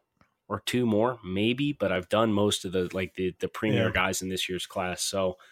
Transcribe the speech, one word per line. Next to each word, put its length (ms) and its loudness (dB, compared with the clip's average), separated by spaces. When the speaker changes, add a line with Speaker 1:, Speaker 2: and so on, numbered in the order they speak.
Speaker 1:
or 180 -4
two 200 0
more, 360 2
maybe, 520 0
but 180 0
I've 160 -2
done 240 4
most 320 2
of 80 -6
the, 220 0
like, 220 -4
the, 240 -2
the 100 -4
premier 380 0
Speaker 2:
Yeah. 40 0
Speaker 1:
guys 300 0
in 80 -6
this 180 -2
year's 180 -4
class. 360 -4
So 360 -2